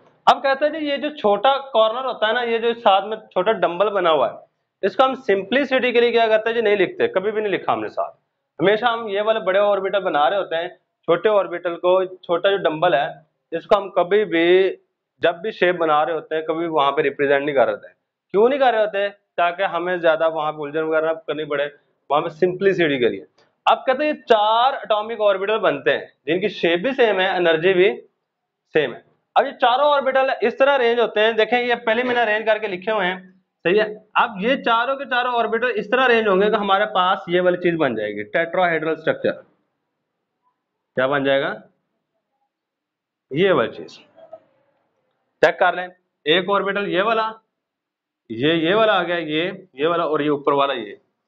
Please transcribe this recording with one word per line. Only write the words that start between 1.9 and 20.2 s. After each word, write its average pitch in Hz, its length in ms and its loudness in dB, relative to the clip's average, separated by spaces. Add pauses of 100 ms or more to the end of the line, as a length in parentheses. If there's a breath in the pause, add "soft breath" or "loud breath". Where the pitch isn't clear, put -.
होता 214 220 -2
है 220 60 0
ना, 247 100 -2
ये 226 160 -2
जो 233 160 -2
साथ 202 340 2
में 220 80 -8 (100)
छोटा - 320 0
dumbbell 175 320 0
बना 180 180 0
हुआ 139 200 2
है, - 80 -12 (460)
इसको 196 200 2
हम 262 200 0
simplicity 247 680 0
के 233 100 2
लिए 240 100 4
क्या 226 160 2
करते 220 220 2
हैं 226 60 -2
जी, 233 60 0
नहीं 208 160 2
लिखते, 147 320 0
कभी 190 220 -2
भी 214 100 -2
नहीं 208 100 -2
लिखा 147 220 -2
हमने 107 180 -4
साथ। 85 200 -6 (480)
हमेशा 214 300 2
हम 226 200 -4
ये 196 120 -2
वाले 220 220 0
बड़े 185 180 0
orbital 196 400 0
बना 156 260 0
रहे 196 120 -2
होते 160 160 -6
हैं, 170 220 -8 (300)
छोटे 175 240 2
orbital 175 460 -2
को, 185 280 2 (120)
छोटा 180 320 -2
जो 196 100 2
डंबल 165 360 0
है, 143 120 0 (440)
इसको - 240 0
हम 196 220 -2
कभी 190 300 2
भी, 175 500 2 (440)
जब 170 220 0
भी 220 100 -6
शेप 180 240 0
बना 156 260 2
रहे 160 120 -2
होते 156 200 -8
हैं, 160 100 -6
कभी 160 140 -4
भी 170 140 -4
वहां 139 180 2
पे 143 120 -2
रिप्रेजेंट 139 400 0
नहीं 143 120 -4
कर 120 100 4
रहे 104 100 0
होते - 120 -14
हैं। - 80 -20 (380)
क्यों 208 160 4
नहीं 277 100 0
कर 247 140 4
रहे 220 80 0
होते? 202 280 -2 (280)
ताकि 175 260 0
हमें 175 360 -4
ज्यादा 165 280 2